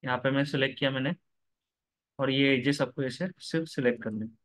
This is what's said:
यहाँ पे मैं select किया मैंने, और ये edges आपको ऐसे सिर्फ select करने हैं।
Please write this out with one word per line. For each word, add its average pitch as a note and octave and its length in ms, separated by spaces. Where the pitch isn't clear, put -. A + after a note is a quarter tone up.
यहाँ B2+ 140
पे C3 140
मैं C#3 140
select C3+ 340
किया C3+ 120
मैंने, C3+ 240
और C3+ 100
ये C#3 260
edges C#3 260
आपको C#3 220
ऐसे C3 240
सिर्फ E3 260
select A#2+ 360
करने G#2+ 220
हैं। - 200